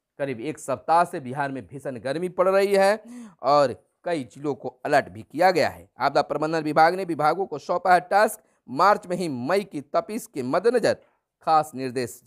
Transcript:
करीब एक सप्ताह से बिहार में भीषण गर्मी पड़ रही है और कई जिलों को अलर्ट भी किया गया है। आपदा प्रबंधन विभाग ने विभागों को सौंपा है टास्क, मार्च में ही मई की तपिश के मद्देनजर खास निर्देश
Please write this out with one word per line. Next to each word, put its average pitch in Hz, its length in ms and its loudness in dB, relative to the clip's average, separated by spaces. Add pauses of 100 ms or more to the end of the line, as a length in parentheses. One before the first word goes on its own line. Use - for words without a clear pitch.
(180)
करीब 139 220 -6
एक 147 200 -8
सप्ताह 160 440 0
से 175 160 -6
बिहार 135 320 -6
में 123 160 -12
भीषण 131 320 -12
गर्मी 151 300 -6
पड़ 185 200 0
रही 196 260 2
है 196 280 2 (380)
और 135 440 2 (180)
कई 170 200 -4
जिलों 139 320 -8
को - 300 -12
अलर्ट 135 240 2
भी 107 120 -16
किया 175 300 0
गया 135 180 2
है। 85 200 -20 (100)
आपदा 139 220 2
प्रबंधन 156 380 -2
विभाग 160 360 2
ने 190 80 -6
विभागों 170 420 -2
को 147 120 -10
सौंपा 180 360 0
है 175 60 6
टास्क, 208 400 0 (300)
मार्च 196 380 2
में 175 100 -6
ही 180 100 -4
मई 147 360 -2
की 175 180 -10
तपिश 185 520 -6
के 143 100 -6
मद्देनजर 190 540 0 (440)
खास 156 340 2
निर्देश 127 520 -6